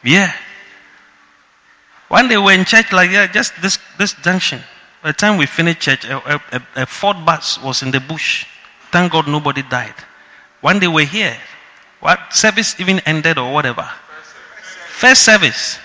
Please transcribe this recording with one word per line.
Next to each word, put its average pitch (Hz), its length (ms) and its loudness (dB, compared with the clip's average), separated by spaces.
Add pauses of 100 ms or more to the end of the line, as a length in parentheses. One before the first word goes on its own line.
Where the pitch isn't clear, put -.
Yeah. 175 300 2 (1800)
One 247 200 2
day 226 80 2
we're 196 180 6
in 185 100 4
church 220 280 2
like 180 200 4
that, 190 200 2
just 214 280 -2
this, 190 180 -2 (200)
this 202 160 -2
junction. 180 460 -2 (420)
By 156 80 -4
the 147 40 -4
time 208 220 2
we 147 100 2
finished 165 340 -2
church, 135 240 0
a, 135 120 -8 (180)
a, 147 80 -6 (100)
a, 123 100 -6 (200)
a 127 40 -2
Ford 190 380 -2
bus - 380 -2
was 135 200 -4
in 131 80 -4
the 135 100 0
bush. - 460 -6 (440)
Thank 175 220 2
God 156 160 0
nobody 147 340 -2
died. 123 320 -6 (680)
One 185 200 2
day 180 80 0
we're 156 180 2
here. 160 300 -4 (640)
What? - 320 0
Service 214 480 0
even 185 200 0
ended 156 380 0
or 127 140 -4
whatever. 135 360 -4 (1000)
First 254 340 4
service. 190 640 2